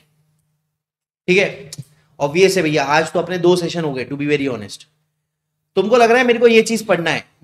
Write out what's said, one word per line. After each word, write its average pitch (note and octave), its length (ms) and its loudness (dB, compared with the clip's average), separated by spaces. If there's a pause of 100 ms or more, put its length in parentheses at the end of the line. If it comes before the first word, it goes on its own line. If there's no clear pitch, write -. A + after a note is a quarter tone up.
(1300)
ठीक F#3 100 4
है, E3 320 -4 (500)
Obvious F3+ 360 2
है F#3 60 0
भैया, D3+ 220 0
आज D#3 280 0
तो F3+ 80 -2
अपने F3+ 180 -6
दो F3 180 4
session E3 280 -6
हो D3 80 -4
गए, B2+ 120 -8
to C#3 140 -10
be C#3+ 100 -6
very C#3 220 -2
honest। G#2+ 360 -12 (920)
तुमको G#3 200 2
लग A#3 140 4
रहा A#3 80 4
है B3+ 80 2
मेरे A#3+ 120 2
को A#3+ 100 4
ये A3+ 160 6
चीज A3 220 -4
पढ़ना E3+ 240 -2
है B2+ 140 -4 (200)